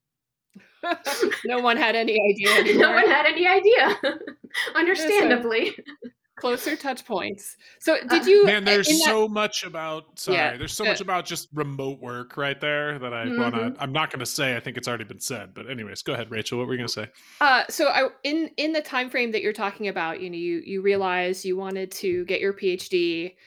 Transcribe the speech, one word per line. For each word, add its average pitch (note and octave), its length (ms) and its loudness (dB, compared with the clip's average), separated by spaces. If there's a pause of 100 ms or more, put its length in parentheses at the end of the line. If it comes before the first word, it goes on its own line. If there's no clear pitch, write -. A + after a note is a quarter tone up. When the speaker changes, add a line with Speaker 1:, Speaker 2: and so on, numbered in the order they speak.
(840)
Speaker 1:
<laughs> F4 640 -2
No B3 140 -2
one A#3+ 180 2
had A3+ 180 2
any A3+ 240 2 (100)
idea G3+ 200 2
Speaker 2:
<laughs> A3 280 6
No - 120 8
Speaker 1:
anymore. A#3 60 0
Speaker 2:
one G4 120 6
had D4 180 4
any D#4+ 220 2
idea, F#4+ 520 6
<laughs> - 40 -12
Speaker 1:
That's C#4 140 0 (480)
so - 100 -8
Speaker 2:
understandably. D#4 1000 2 (680)
Speaker 1:
Closer B3 320 -2
touch C4 300 -6
points. G#3 520 -6 (220)
So D#4+ 160 2
Speaker 2:
Uh, B3+ 120 -4
Speaker 1:
did D#4 180 2
you, G4+ 200 10
Speaker 3:
Man, G#3 180 4
there's G3+ 260 4
Speaker 1:
in G#3 100 4
that G#3 60 4
Speaker 3:
so G#3+ 220 4
much G#3+ 360 -2
about, D#3+ 560 -10
sorry, F#3 180 0
Speaker 1:
Yeah, D3 200 0
Speaker 3:
there's C#3+ 160 -8
so G#3+ 100 -6
Speaker 1:
yeah. G#3+ 80 2
Speaker 3:
much G3 100 -2
about F3+ 240 -4
just E3+ 280 -8
remote C#3 460 -6
work B2 380 -12
right C#3 220 -4
there D3 400 -2
that B2 140 -8
I A#2 120 -4
wanna, A#3+ 320 -2 (140)
Speaker 2:
Mm-hmm. - 100 -10
Speaker 3:
I'm C3+ 100 -6
not D#3 200 -2
gonna B2+ 140 -8
say, C3 300 -2
I A#2 40 -4
think B2 180 -10
it's - 100 -10
already A2+ 180 -6
been G2+ 140 -16
said, G2 340 -10
but G#2+ 160 -14
anyways, G#2+ 340 -10
go D3 100 -6
ahead, A#2 180 -8
Rachel, A2+ 280 -4
what B2+ 80 -4
were C3 60 -4
you B2 60 -4
gonna A#2 100 -6
say? G#2+ 180 -8 (340)
Speaker 1:
Uh, C4 280 4
so C#4+ 180 0
I, C4+ 220 2 (140)
in, D4+ 340 -2
in D#4 160 0
the D#4 80 -2
time B3+ 280 -4
frame A#3+ 220 -2
that G#3+ 100 -2
you're G#3+ 120 -2
talking G#3 340 -6
about, E3 340 -4
you F3+ 80 -8
know, F3 80 -10
you, E3+ 280 -4
you F#3+ 160 -6
realized F#3+ 640 0
you F#3 120 -2
wanted F#3+ 340 -6
to F3+ 340 -2
get F#3 160 -2
your G3 120 0
P G3 160 -4
H F3+ 200 -4
D, E3+ 460 -2 (120)